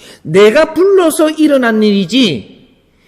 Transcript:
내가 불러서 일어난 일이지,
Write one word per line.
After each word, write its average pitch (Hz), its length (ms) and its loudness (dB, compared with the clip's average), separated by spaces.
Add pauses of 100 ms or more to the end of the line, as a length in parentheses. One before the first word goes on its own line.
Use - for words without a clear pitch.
(240)
내가 220 500 2
불러서 339 560 0
일어난 269 540 0
일이지, 202 840 -2 (400)